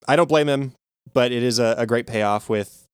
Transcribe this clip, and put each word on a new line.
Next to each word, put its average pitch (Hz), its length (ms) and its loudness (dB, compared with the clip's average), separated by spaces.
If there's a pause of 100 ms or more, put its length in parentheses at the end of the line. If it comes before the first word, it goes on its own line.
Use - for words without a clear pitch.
I 139 100 4
don't 165 120 2
blame 151 200 2
him, 139 240 -2 (400)
but 123 200 2
it 120 100 -2
is 120 160 0
a, 117 200 2
a 120 80 -2
great 120 200 -2
payoff 104 420 -2
with, 104 460 -6